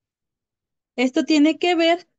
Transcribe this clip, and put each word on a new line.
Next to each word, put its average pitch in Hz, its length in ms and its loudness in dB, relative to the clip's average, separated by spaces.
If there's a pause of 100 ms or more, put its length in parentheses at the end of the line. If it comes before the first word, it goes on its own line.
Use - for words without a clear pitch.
(960)
Esto 262 280 -2
tiene 311 340 2
que 359 160 0
ver 339 340 -2 (120)